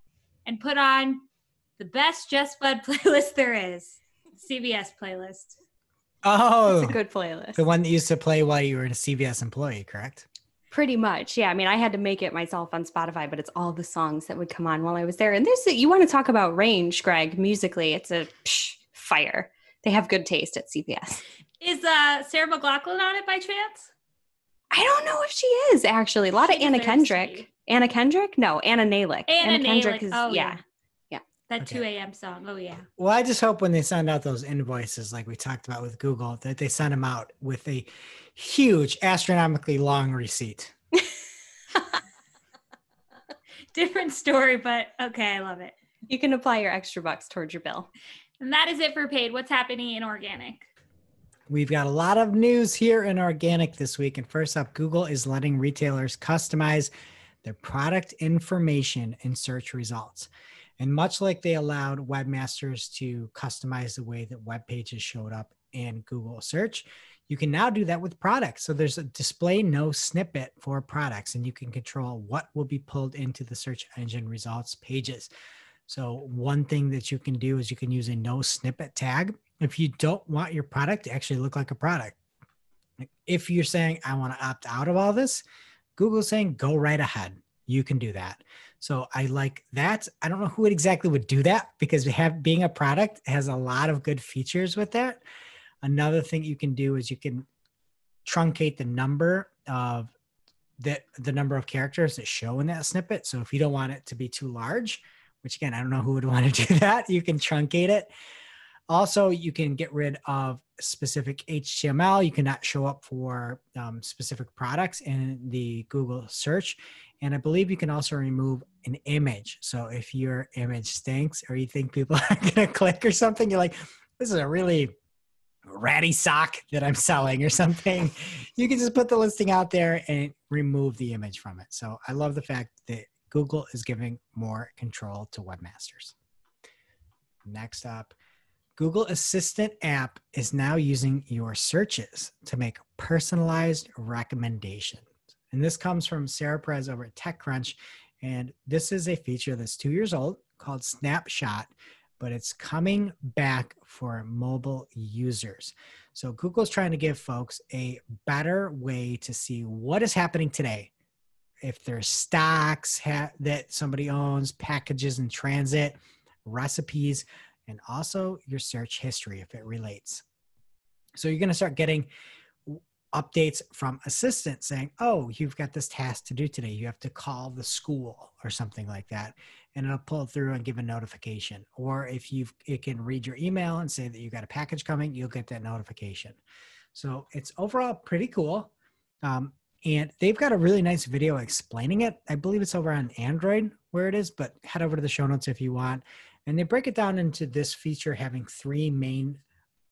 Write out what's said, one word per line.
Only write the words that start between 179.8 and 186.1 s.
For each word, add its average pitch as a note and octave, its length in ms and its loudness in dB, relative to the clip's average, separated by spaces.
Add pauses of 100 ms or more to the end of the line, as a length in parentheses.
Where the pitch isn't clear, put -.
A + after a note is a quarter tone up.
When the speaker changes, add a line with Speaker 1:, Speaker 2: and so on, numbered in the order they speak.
Speaker 2:
it'll C3+ 140 -4
pull C#3+ 300 -6
through C3+ 260 -4
and B2 100 -6
give A#2 140 -8
a A#2+ 60 -6
notification. A2 800 -10 (100)
Or C3+ 320 -6
if B2+ 240 -10
you've, B2+ 220 -6 (140)
it C#3 160 -6
can A#2 200 -8
read B2 220 -6
your B2+ 120 -10
email F3 420 -2
and D#3+ 120 -6
say B2 180 -8
that A2+ 100 -16
you've A#2 120 -12
got A2+ 120 -12
a G#2 40 -16
package - 380 -8
coming, D3+ 300 -4
you'll B2+ 120 -6
get A#2 200 -10
that A2+ 160 -12
notification. G#2+ 680 -12 (600)